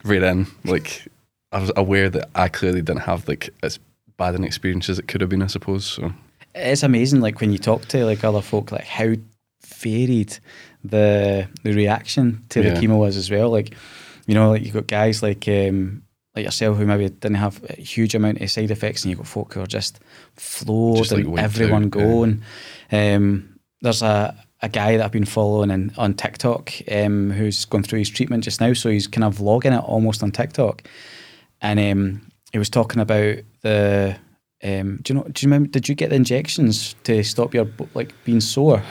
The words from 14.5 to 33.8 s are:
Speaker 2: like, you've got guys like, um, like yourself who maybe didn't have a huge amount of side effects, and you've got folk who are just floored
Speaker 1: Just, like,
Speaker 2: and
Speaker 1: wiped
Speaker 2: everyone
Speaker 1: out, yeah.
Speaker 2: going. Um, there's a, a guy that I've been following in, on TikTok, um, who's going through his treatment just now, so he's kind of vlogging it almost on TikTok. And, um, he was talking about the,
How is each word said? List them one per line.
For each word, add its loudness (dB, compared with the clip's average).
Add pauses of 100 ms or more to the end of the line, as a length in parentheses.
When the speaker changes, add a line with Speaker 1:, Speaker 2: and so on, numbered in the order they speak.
Speaker 2:
like, 2
you've -8
got -2
guys 0
like, -2
um, 0 (320)
like -6
yourself 0
who 2
maybe 2
didn't -4
have -2
a -14
huge -2
amount 0
of -6
side -2
effects, -4
and -2
you've -4
got -14
folk -10
who -8
are -8
just -6 (360)
floored 0
Speaker 1:
Just, 0
like, 2
Speaker 2:
and -4
Speaker 1:
wiped 0
Speaker 2:
everyone 2
Speaker 1:
out, -2
yeah. 2
Speaker 2:
going. 4 (500)
Um, 2 (320)
there's 0
a, 0 (260)
a -4
guy 2
that 2
I've -2
been 0
following 0
in, -2
on 0
TikTok, -4 (200)
um, 0
who's -2
going -2
through -4
his -2
treatment -4
just -6
now, 4
so 0
he's 0
kind -2
of 0
vlogging 2
it -2
almost 0
on 0
TikTok. -2 (760)
And, 0
um, 0 (300)
he -4
was -2
talking 0
about 0 (240)
the, 2 (460)